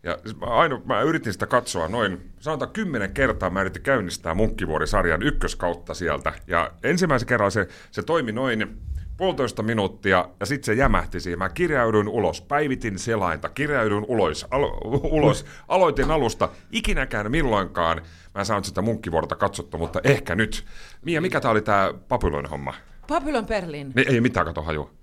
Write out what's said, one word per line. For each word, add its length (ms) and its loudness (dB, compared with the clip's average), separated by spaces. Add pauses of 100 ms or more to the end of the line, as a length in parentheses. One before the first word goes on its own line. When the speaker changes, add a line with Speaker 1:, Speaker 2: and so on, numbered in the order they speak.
Speaker 1:
ja 220 -4
s-, 100 -10
mä 100 -8
aino-, 400 2
mä 160 0
yritin 320 0
sitä 140 -4
katsoa 400 0
noin, 520 -2
sanotaan 320 -6
kymmenen 420 -4
kertaa 360 0
mä 120 0
yritin 200 -4
käynnistää 540 0
Munkkivuori-sarjan 880 2
ykköskautta 720 -2
sieltä. 400 -2 (140)
Ja 240 2 (120)
ensimmäisen 440 2
kerran 240 4
se, 160 0 (240)
se 120 -6
toimi 280 0
noin 460 -2 (400)
puolitoista 460 0
minuuttia, 680 2 (100)
ja 60 -2
sit 180 -2
se 100 0
jämähti 460 2
siihen. 200 -4
Mä 100 -2
kirjauduin 580 2
ulos, 340 0
päivitin 580 -2
selainta, 500 -2
kirjauduin 580 0
ulos, 440 0
alo-, 280 0 (240)
ulos, 420 4 (220)
aloitin 440 4
alusta. 380 2 (220)
Ikinäkään 600 0
milloinkaan 680 2 (340)
mä 60 -4
en 40 0
saanut 200 0
sitä 160 -4
Munkkivuorta 540 0
katsottua, 440 -2
mutta 240 -2
ehkä 320 2
nyt. 300 -2 (360)
Mia, 200 -2
mikä 200 0
tää 100 2
oli 100 4
tää 320 2
Babylon-homma? 800 -4 (340)
Speaker 2:
Babylon 380 -2
Berlin. 500 -6
Speaker 1:
Niin, 180 4
ei 80 4
mitään, 240 2
kato 160 -6
hajua. 280 -4 (140)